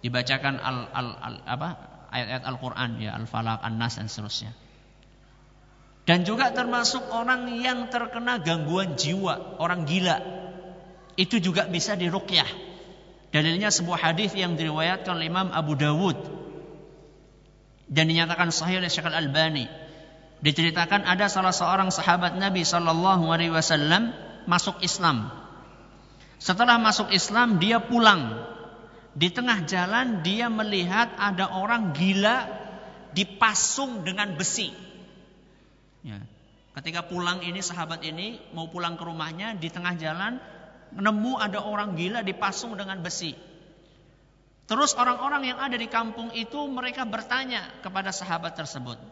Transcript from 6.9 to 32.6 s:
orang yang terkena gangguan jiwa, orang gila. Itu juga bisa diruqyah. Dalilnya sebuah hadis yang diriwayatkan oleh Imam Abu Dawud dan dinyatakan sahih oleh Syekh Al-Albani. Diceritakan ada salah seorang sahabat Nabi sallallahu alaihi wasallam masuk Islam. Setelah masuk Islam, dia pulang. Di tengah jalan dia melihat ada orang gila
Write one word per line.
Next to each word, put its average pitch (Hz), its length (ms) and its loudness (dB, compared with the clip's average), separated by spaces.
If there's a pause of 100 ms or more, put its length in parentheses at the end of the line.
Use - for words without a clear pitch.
orang 240 480 0
yang 247 320 -2
terkena 240 480 -2
gangguan 165 560 0
jiwa, 170 640 -2
orang 170 240 0
gila. 180 400 2 (960)
Itu 190 240 2
juga 180 240 2
bisa 175 320 -2
diruqyah. 175 480 2 (800)
Dalilnya 160 400 2
sebuah 175 320 0
hadis 165 320 2
yang 180 240 -2
diriwayatkan 160 560 0
oleh 165 160 -2
Imam 180 240 0
Abu 156 240 0
Dawud 151 400 4 (1800)
dan 160 160 4
dinyatakan 165 480 2
sahih 180 240 0
oleh 180 80 -2
Syekh 165 240 -2
Al-Albani. 151 560 2 (720)
Diceritakan 165 640 2
ada 185 240 4
salah 190 240 2
seorang 185 400 2
sahabat 175 480 2
Nabi 190 240 2
sallallahu 170 640 4
alaihi 165 240 4
wasallam 160 640 4 (320)
masuk 175 320 2
Islam. 160 480 2 (1120)
Setelah 233 400 6
masuk 214 320 4
Islam, 208 480 4
dia 220 240 4
pulang. 190 640 4 (680)
Di 175 160 4
tengah 233 340 2
jalan 202 560 2
dia 208 240 2
melihat 214 720 0
ada 190 320 2
orang 202 400 0
gila 196 560 4 (640)